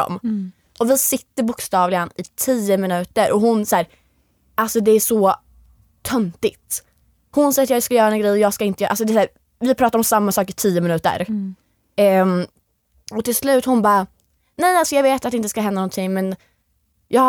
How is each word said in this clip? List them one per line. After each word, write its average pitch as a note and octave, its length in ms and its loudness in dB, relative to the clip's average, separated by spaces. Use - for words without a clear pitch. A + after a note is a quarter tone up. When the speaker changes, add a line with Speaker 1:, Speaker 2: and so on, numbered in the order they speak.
Speaker 1:
om." F#3 160 -8
Speaker 2:
Mm. G3+ 300 -6
Speaker 1:
Och A#3 120 0
vi C4+ 80 2
sitter - 440 -4
bokstavligen F#3 760 -2
i F#3 80 -10
tio G#3 520 -2
minuter F#3 560 -2
och G#3 80 2
hon A3 260 0
så G#3+ 100 0
här, - 100 0
alltså A3+ 260 -2
det G#3+ 100 2
är G#3+ 100 6
så G#3 340 2
töntigt. - 840 -6
Hon C#4+ 220 2
säger C4+ 140 2
att - 40 -4
jag A#3+ 120 0
ska B3 120 -4
göra A3 180 4
en G#3+ 80 -2
grej G#3 100 2
och G3+ 80 2
jag G#3 160 2
ska A3 100 -4
inte G3+ 200 -2
göra, - 60 -4
alltså G#3+ 140 -2
det A3 80 -2
är - 20 0
så A3+ 60 4
här, F#3+ 80 2
vi B3+ 160 2
pratar A#3 240 0
om A3+ 60 0
samma G#3 280 0
sak F#3+ 180 -2
i - 20 -14
tio F3+ 280 0
minuter. E3+ 480 -2
Speaker 2:
Mm. G3 260 -6
Speaker 1:
Ehm, F#3+ 500 2
och A3 120 -6
till A#3+ 120 -4
slut C4+ 280 2
hon B3 180 2
bara, G3+ 240 2
Nej, F4+ 200 2
alltså D#4+ 180 0
jag C#4 80 4
vet C4+ 220 2
att B3 60 -2
det A#3+ 60 -4
inte A3 120 -4
ska A3 120 -6
hända G3+ 200 -2
någonting, F#3+ 340 -4
men F#3+ 220 -4
jag B3+ 160 4